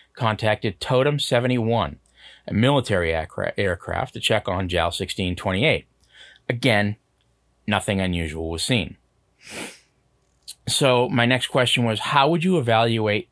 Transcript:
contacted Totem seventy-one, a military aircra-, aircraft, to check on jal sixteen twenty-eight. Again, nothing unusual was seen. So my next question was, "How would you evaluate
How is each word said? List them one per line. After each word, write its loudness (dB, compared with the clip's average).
contacted -2
Totem 0
seventy-one, 0
a -6
military 2
aircra-, -4
aircraft, -4
to -12
check 0
on -2
jal 0
sixteen -4
twenty-eight. -2
Again, 0
nothing 0
unusual -4
was -6
seen. -2
So 2
my 2
next 2
question 2
was, -2
"How 2
would 0
you 2
evaluate 2